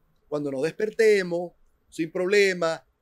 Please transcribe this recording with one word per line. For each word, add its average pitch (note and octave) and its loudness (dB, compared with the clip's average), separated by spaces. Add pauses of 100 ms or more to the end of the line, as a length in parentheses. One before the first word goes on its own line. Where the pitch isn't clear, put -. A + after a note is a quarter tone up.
(280)
cuando D3 -4
nos C3+ -6
despertemos, F3+ 0 (360)
sin D#3+ -6
problema, F3+ 0 (180)